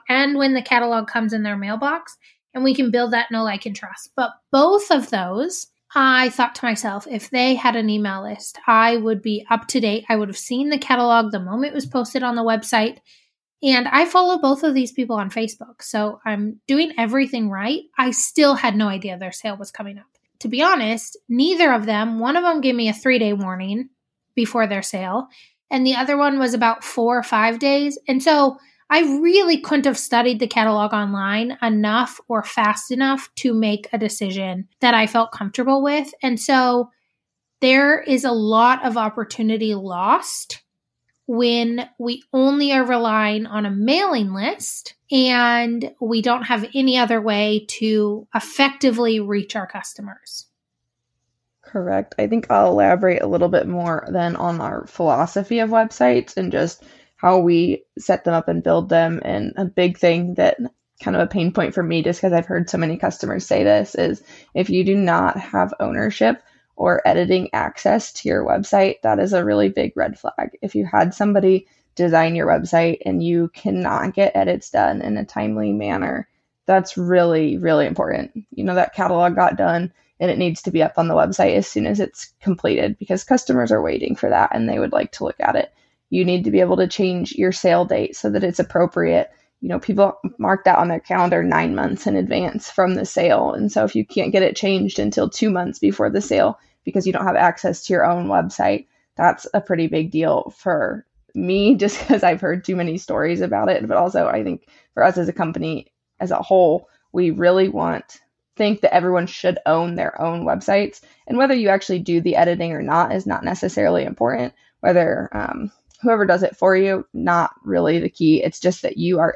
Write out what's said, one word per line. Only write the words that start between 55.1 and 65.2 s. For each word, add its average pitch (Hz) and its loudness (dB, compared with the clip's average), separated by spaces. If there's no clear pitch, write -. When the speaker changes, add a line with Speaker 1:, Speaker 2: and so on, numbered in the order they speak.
Speaker 2:
of 226 0
websites 220 2
and 185 -4
just 165 -4
how 185 4
we 175 2
set - -2
them 170 0
up 165 0
and 170 -2
build 170 2
them. 165 2
And - -4
a 196 -4
big 180 0
thing 175 2
that - 2
kind - -2
of - 2
a 170 2
pain 180 0
point 175 -2
for 180 -2
me, 165 0
just 175 -2
'cause 185 0
I've 170 0
heard 175 -4
so 180 -2
many 165 -2
customers - -4
say - 0
this, - 2
is - -2
if 190 -2
you 185 2
do 190 2
not 185 2